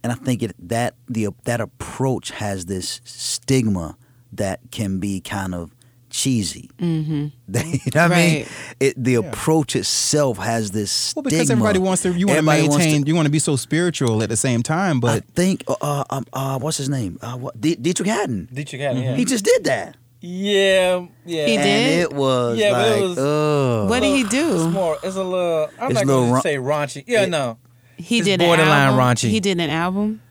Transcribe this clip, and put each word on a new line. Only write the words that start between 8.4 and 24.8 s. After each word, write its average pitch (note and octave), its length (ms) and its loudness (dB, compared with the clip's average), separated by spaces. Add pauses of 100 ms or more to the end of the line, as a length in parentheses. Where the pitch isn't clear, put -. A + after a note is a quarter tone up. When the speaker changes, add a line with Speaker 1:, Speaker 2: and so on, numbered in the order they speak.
Speaker 2:
Right. - 60 -12 (320)
Speaker 1:
It, C3+ 220 0
the B2+ 100 2
Speaker 3:
Yeah. A#2+ 80 4
Speaker 1:
approach D3+ 540 0
itself B2+ 640 0
has A2 320 -2
this G2+ 460 -4
Speaker 3:
Well, D4+ 80 -6
because D#3+ 220 2
Speaker 1:
stigma. C#3 80 2 (100)
Speaker 3:
everybody F#3+ 160 4
wants F#3 220 0
to, F3+ 100 0
you F3+ 160 0
wanna D#3 100 4
Speaker 1:
Everybody D3+ 300 4
wants C#3+ 80 4
to D#3 140 4
Speaker 3:
maintain, D3 160 2
you D#3 100 2
wanna D#3 140 4
be D#3 100 2
so D3 160 0
spiritual C3+ 680 0
at G#2 60 -2
the A#2 80 -2
same A#2+ 260 0
time, D#3+ 380 0
but A#2+ 100 2
Speaker 1:
I A2 100 2 (140)
think, F3+ 320 0
uh, C3+ 140 0
uh, C#3+ 300 -4
um, C3+ 220 -4
uh, C3+ 280 -4
what's D#3 160 -4
his C3+ 120 -4
name? A#2+ 320 -4
Uh, A#2+ 160 -10
what, B2 240 -10
D-, D#3 140 0
Dietrich E3+ 340 -2
Haddon. D#3+ 440 -4
Speaker 4:
Dietrich C#3 280 -10
Haddon, C3 220 -2
Speaker 3:
Mm-hmm. C3 80 -2
Speaker 4:
yeah. B2 60 -2
Speaker 1:
He B3 80 2
just G#3+ 200 -2
did A#4+ 200 2
that. A#2+ 320 -4 (240)
Speaker 4:
Yeah, F#3 840 0 (200)
yeah. D#3+ 200 -2
Speaker 2:
He - 100 2
Speaker 1:
And C#3+ 80 0
Speaker 2:
did? - 360 2
Speaker 1:
it E3+ 120 -2
was B2+ 460 0
Speaker 4:
Yeah, G#3 140 2
but A#2+ 180 4
Speaker 1:
like, G#2+ 100 2
Speaker 4:
it - 20 2
was F3 160 -2
Speaker 1:
ugh. C#3 720 2
Speaker 2:
What B3 100 2
did C4+ 160 2
he C4 80 2
do? B3+ 300 0 (100)
Speaker 4:
It's E3 100 0
more, E3+ 280 0